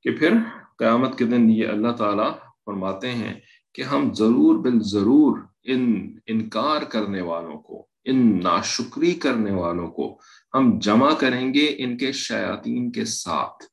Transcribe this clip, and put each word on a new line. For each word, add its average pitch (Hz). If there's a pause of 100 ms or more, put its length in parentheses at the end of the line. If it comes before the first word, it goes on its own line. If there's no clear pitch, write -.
کہ 123
پھر 165 (440)
قیامت 120
کے 127
دن 117
یہ 110
اللہ 107
تعالیٰ 110 (340)
فرماتے 98
ہیں 107 (400)
کہ 135
ہم 131
ضرور 131
بالضرور 113 (260)
ان 120 (120)
انکار 113
کرنے 101
والوں 82
کو، - (160)
ان 117
ناشکری 120
کرنے 117
والوں 87
کو - (340)
ہم 123
جمع 117
کریں 131
گے 147
ان 123
کے 131
شیاطین 117
کے -
ساتھ -